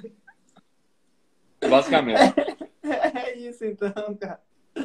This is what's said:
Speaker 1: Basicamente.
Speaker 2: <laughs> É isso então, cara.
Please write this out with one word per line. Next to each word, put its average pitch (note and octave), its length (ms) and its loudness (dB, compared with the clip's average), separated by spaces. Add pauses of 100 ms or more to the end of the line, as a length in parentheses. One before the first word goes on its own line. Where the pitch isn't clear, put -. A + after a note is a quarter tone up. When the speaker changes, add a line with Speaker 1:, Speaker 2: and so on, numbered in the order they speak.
(1700)
Speaker 1:
Basicamente. C4+ 520 4
Speaker 2:
<laughs> C#4+ 500 2 (120)
É B3+ 560 -4
isso A#3+ 280 -12
então, G#3 260 -6 (280)
cara. F#3+ 200 -12 (460)